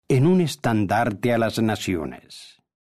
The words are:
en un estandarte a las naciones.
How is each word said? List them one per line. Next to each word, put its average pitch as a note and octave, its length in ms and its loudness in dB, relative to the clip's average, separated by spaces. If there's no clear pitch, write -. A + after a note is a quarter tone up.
en C3+ 180 4
un F#3 140 4
estandarte A2+ 920 0
a A#2 60 2
las A2+ 220 -2
naciones. E2+ 1000 -6